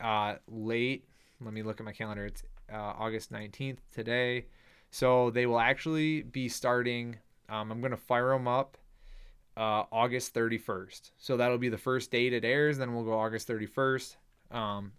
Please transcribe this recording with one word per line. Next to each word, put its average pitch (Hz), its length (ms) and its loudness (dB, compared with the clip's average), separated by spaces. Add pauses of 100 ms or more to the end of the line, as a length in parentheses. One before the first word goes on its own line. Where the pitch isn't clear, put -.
uh, 107 340 2 (140)
late. 117 580 0 (340)
Let 110 140 -10
me 110 80 -6
look 107 180 -6
at 110 60 -10
my 107 60 -12
calendar. 104 340 -6
It's, - 160 -10 (280)
uh, 107 60 -10 (220)
August 110 320 -4
nineteenth 117 500 -8 (120)
today. 123 540 0 (440)
So 127 400 6
they 123 160 2
will 117 140 4
actually 156 600 2
be 123 260 -4
starting, 120 680 0 (320)
um, 107 220 -4
I'm 113 100 -6
gonna 123 160 -2
fire 127 380 2
'em 127 140 0
up, 131 280 0 (800)
uh, 107 360 2
August 120 420 0
thirty-first. 113 840 -2
So 131 200 -2
that'll 120 220 4
be 123 100 0
the 110 100 -2
first 127 320 -2
date 123 220 4
it 113 120 0
airs. 143 340 2
Then 123 140 -2
we'll 117 120 -2
go 110 140 0
August 110 280 -2
thirty-first, 131 720 -2 (360)
um, 101 460 -4